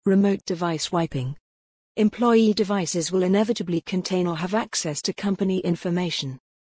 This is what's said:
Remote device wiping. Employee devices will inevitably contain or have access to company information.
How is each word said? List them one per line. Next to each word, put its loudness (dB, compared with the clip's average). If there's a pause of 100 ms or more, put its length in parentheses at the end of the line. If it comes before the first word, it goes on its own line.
Remote 4
device -4
wiping. -2 (600)
Employee 4
devices -2
will 2
inevitably 0
contain -2
or -2
have -4
access -4
to -2
company -2
information. -4 (220)